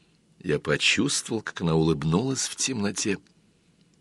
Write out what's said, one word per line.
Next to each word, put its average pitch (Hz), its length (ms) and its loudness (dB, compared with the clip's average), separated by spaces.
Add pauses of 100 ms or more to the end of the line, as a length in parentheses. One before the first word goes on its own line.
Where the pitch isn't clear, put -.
(440)
Я 76 160 0
почувствовал, 107 840 0
как - 200 -10
она 82 120 2
улыбнулась 80 720 2
в - 80 -10
темноте. 104 600 -2 (840)